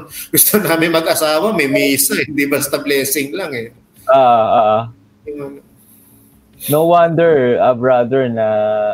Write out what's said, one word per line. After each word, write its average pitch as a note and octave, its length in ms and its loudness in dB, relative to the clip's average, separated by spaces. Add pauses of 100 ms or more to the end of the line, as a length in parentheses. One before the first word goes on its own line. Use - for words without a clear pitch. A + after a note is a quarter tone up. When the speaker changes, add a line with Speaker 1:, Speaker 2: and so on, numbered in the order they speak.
Speaker 1:
<laughs> - 260 -16
gusto - 240 0
namin E3 340 0
mag-asawa, D#3+ 600 0
may E3+ 140 0
misa, C#3 500 0
eh. C#3+ 100 -2
Hindi C#3+ 200 -2
basta C#3+ 320 -2
blessing C#3+ 560 -4
lang, F3 180 -8
eh. A#2 220 -10 (320)
Speaker 2:
Ah, - 100 2
ah, A2+ 560 4
ah. A2 120 0 (420)
Speaker 1:
Yung D3 160 -14
ano. C#3 180 -14 (1040)
Speaker 2:
No D#3 240 2
wonder, D#3+ 720 2
ah, B2 140 2
brother, B2 500 0
na A2+ 220 -2 (460)